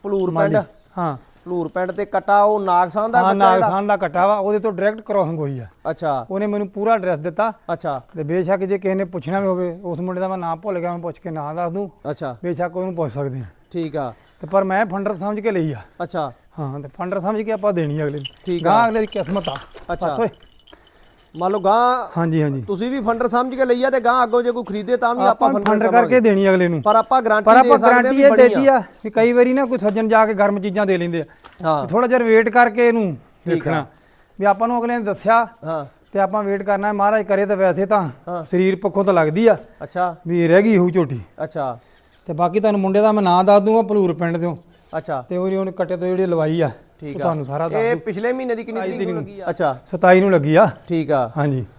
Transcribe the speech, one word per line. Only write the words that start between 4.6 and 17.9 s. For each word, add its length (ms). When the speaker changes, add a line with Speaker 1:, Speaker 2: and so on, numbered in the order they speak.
Speaker 2:
ਡਾਇਰੈਕਟ 280
ਕ੍ਰਾਸਿੰਗ 380
ਹੋਈ 200
ਆ। 80
Speaker 1:
ਅੱਛਾ। 400
Speaker 2:
ਉਹਨੇ 160
ਮੈਨੂੰ 220
ਪੂਰਾ 260
ਐਡਰੈਸ 240
ਦਿੱਤਾ। 340
Speaker 1:
ਅੱਛਾ। 280
Speaker 2:
ਤੇ 60
ਬੇਸ਼ੱਕ 420
ਜੇ 140
ਕਿਸੇ 160
ਨੇ 100
ਪੁੱਛਣਾ 360
ਵੀ 60
ਹੋਵੇ, 380
ਉਸ 160
ਮੁੰਡੇ 200
ਦਾ 80
ਮੈਂ 100
ਨਾਮ 220
ਭੁੱਲ 180
ਗਿਆ, 120
ਮੈਂ 80
ਪੁੱਛ 200
ਕੇ 120
ਨਾਂ 240
ਦੱਸ 180
ਦੂੰ। 180
Speaker 1:
ਅੱਛਾ। 320
Speaker 2:
ਬੇਸ਼ੱਕ 340
ਉਹਨੂੰ 180
ਪੁੱਛ 180
ਸਕਦੇ 260
ਆ। 60
Speaker 1:
ਠੀਕ 240
ਆ। 160
Speaker 2:
ਤੇ 60
ਪਰ 180
ਮੈਂ 220
ਫੰਡਰ 300
ਸਮਝ 240
ਕੇ 100
ਲਈ 220
ਆ। 60
Speaker 1:
ਅੱਛਾ। 300
Speaker 2:
ਹਾਂ, 220
ਤੇ 80
ਫੰਡਰ 220
ਸਮਝ 220
ਕੇ 100
ਆਪਾਂ 200
ਦੇਣੀ 280